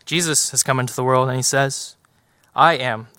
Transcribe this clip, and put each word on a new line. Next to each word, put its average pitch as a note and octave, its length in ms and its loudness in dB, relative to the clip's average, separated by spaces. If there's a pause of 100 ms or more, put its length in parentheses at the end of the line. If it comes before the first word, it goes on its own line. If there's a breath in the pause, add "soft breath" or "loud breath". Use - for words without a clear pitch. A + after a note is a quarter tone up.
Jesus D#3+ 460 -2
has C3 120 0
come C3 160 0
into B2 160 -4
the B2+ 80 -2
world, C3 260 2
and B2+ 80 -4
he B2+ 60 -4
says, C3+ 520 -2 (580)
"I D#3 200 4
am A#2+ 340 -4 (120)